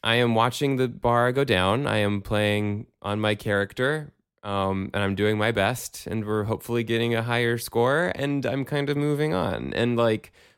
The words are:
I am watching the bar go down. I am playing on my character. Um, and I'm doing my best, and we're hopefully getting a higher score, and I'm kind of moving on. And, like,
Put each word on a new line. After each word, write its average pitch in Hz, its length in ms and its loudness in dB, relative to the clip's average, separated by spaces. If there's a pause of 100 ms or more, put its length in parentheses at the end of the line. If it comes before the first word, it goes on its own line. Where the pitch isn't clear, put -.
I 113 120 4
am 120 180 4
watching 123 420 2
the 127 100 2
bar 120 460 2
go 139 120 2
down. 107 420 2
I 107 120 0
am 101 220 0
playing 104 640 0 (160)
on 104 180 -4
my 107 140 2
character. 127 800 -2 (300)
Um, 95 500 -2
and 101 100 0
I'm 98 120 0
doing 104 240 2
my 107 140 2
best, 104 540 -2
and 110 200 -4
we're 107 180 -2
hopefully 117 400 -2
getting 117 300 0
a 113 80 -2
higher 120 340 0
score, 135 580 0
and 143 300 -2
I'm 135 220 -2
kind 143 240 -2
of 143 80 0
moving 147 340 0
on. 151 400 -2
And, 120 240 0
like, 117 380 0 (240)